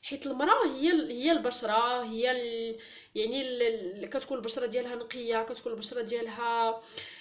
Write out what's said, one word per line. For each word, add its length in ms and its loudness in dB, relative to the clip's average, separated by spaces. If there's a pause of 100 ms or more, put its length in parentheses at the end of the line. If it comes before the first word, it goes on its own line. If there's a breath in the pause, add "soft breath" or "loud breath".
حيت 220 -6
المرأة 420 4
هي 240 4
ال-، 200 4
هي 200 4
البشرة، 720 2
هي 280 0
ال-، 480 -2 (360 loud breath)
يعني 260 0
ال-، 200 -2 (420)
ال-، 60 -8
كتكون 280 -2
البشرة 280 -2
ديالها 300 -2
نقية، 480 -2
كتكون 300 -6
البشرة 280 -4
ديالها، 800 0 (400 loud breath)